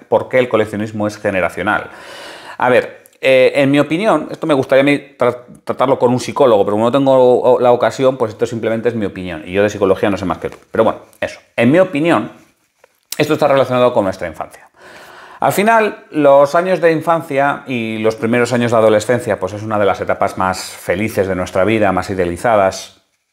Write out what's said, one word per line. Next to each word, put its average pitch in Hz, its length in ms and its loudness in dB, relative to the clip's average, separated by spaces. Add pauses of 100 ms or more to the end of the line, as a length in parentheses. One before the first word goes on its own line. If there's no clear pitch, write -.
por 107 200 0
qué 131 100 0
el 123 100 2
coleccionismo 107 600 -2
es 107 100 -8
generacional. 95 720 -2 (640)
A 120 120 0
ver, - 340 0 (180)
eh, 131 360 4
en 139 120 2
mi 143 120 2
opinión, 160 500 0
esto 151 160 -8
me 156 80 2
gustaría 135 280 2
a - 20 2
mí 143 340 -2
tra-, 120 200 0 (260)
tratarlo 127 340 0
con 127 140 2
un 123 80 -2
psicólogo, 110 440 2
pero 101 120 -2
como 110 80 0
no 120 80 2
tengo 131 480 4
o-, 120 180 4
la 123 140 4
ocasión, 131 440 0
pues 110 140 -4
esto 113 160 -4
simplemente 113 420 -4
es 113 60 -2
mi 107 120 -4
opinión, 87 380 -10
y 90 60 -16
yo 98 140 2
de 107 60 0
psicología 101 380 0
no 95 80 -2
sé 92 100 -8
más 80 120 -2
que 78 120 -8
tú. - 80 -20 (120)
Pero 104 140 0
bueno, - 160 0 (200)
eso. - 200 -8 (160)
En 120 160 2
mi 175 80 4
opinión, 151 500 0 (880)
esto 156 140 0
está 147 160 0
relacionado 123 440 2
con 113 120 0
nuestra 95 240 -6
infancia. - 400 -16 (720)
Al 139 140 0
final, 214 560 0
los 143 440 4
años 175 280 0
de 165 100 4
infancia 151 760 -2
y 113 340 -6
los 110 140 2
primeros 117 380 0
años 120 200 0
de 120 40 2
adolescencia, 110 640 2
pues 92 140 -6
es 104 80 -10
una 110 160 -4
de 101 80 2
las 92 120 0
etapas 95 380 -2
más 92 240 -2
felices 98 680 -4
de 95 60 -2
nuestra 90 300 -2
vida, 104 280 2
más 92 180 -4
idealizadas. 95 960 -2 (260)